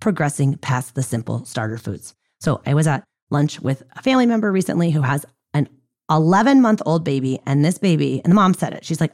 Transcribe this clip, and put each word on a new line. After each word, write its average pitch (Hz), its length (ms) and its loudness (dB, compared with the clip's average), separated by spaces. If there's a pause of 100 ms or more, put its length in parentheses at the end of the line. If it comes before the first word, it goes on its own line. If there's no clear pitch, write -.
progressing 147 560 0
past - 380 -4
the 135 80 -2
simple 117 420 -6
starter 110 320 -6
foods. - 380 -12 (240)
So - 260 -2
I 139 80 0
was 156 140 2
at 139 160 -2 (260)
lunch 147 320 -2
with 131 220 -6 (120)
a - 60 -18
family 262 240 2
member 220 260 0
recently 175 380 0
who 151 140 0
has 139 200 -2 (300)
an 147 160 0 (400)
eleven-month-old 196 920 2
baby, 131 420 -2
and 139 180 2
this 180 140 0
baby, 143 460 0
and 170 80 2
the 185 40 6
mom 190 200 4
said - 180 -6
it, - 100 -16
she's 160 160 -6
like, 160 140 -2